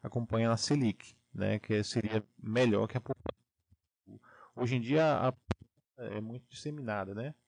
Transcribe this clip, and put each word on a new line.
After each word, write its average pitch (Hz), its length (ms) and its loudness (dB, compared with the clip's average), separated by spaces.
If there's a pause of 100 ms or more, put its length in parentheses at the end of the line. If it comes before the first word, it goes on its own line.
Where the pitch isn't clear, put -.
acompanhando 113 500 0
a 117 60 2
Selic, 131 560 0 (200)
né, 101 240 0
que 107 240 0
seria 110 400 0 (180)
melhor 110 460 2
que 117 100 -6
a - 40 -2
poupança. - 380 -8 (1160)
Hoje 123 220 0
em 123 40 2
dia, 147 380 4
a 127 140 2
poupança - 840 -10
é 110 40 -4
muito 117 280 -10
disseminada, 107 680 -6
né? 131 200 -6 (140)